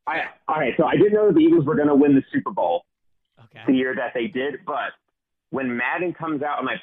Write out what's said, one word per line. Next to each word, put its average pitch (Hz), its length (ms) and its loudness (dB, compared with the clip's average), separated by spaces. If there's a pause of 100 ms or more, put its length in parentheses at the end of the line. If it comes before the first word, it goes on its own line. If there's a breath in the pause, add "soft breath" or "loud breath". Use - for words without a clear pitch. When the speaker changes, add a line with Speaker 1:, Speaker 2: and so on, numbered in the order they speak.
Speaker 1:
I, 156 180 -4 (220)
all 156 100 -2
right, 147 200 0
so 160 80 2
I 139 120 0
didn't 208 160 4
know 214 140 4
that 190 60 4
the 156 80 6
Eagles 165 240 6
were 147 100 -2
gonna 147 200 2
win 143 180 6
the 135 180 4
Super 123 200 -4
Bowl 87 340 -2 (600)
Speaker 2:
Okay. 110 200 -20
Speaker 1:
the 143 80 2
year 131 220 0
that 123 180 -6
they 117 140 -4
did, 127 380 -8
but 120 260 -8 (580)
when 127 260 -6
Madden 156 380 -4
comes 156 300 -6
out 143 160 -4
and 127 100 -6
I 113 140 -6